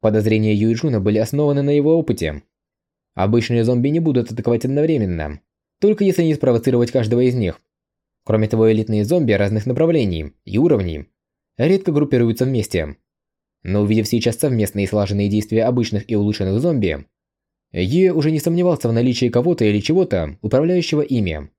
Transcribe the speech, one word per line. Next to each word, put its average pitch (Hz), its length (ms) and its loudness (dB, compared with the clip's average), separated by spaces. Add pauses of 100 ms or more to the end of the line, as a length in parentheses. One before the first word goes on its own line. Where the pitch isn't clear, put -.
Подозрения 107 540 2
Юэ 110 200 2
Джуна 117 260 -2
были 104 180 0
основаны 139 440 0
на 143 80 0
его 147 260 2
опыте. 85 460 -4 (720)
Обычные 117 500 0
зомби 123 240 0
не 160 120 0
будут 127 320 0
атаковать 117 320 -2
одновременно, 104 760 -2 (380)
только 208 260 2
если 180 180 2
не 160 120 2
спровоцировать 120 560 2
каждого 120 300 0
из 123 140 2
них. 101 260 -4 (640)
Кроме 107 240 0
того, 110 220 4
элитные 107 340 0
зомби 139 280 2
разных 104 340 0
направлений 123 680 0 (120)
и 98 140 -4
уровней 95 480 0 (500)
редко 185 360 0
группируются 127 520 2
вместе. 101 520 -4 (680)
Но 101 200 0
увидев 107 260 0
сейчас 117 280 0
совместные 110 480 -2
и - 20 -4
слаженные 101 420 -2
действия 107 360 0
обычных 117 460 -2
и 113 60 -2
улучшенных 104 440 -2
зомби, 101 460 -2 (680)
Юэ 160 400 2
уже 151 180 0
не 156 100 -2
сомневался 170 480 0
в 113 40 0
наличии 120 360 0
кого-то 127 360 0
или 104 160 2
чего-то, 101 600 -2
управляющего 156 600 0
ими. 87 560 -4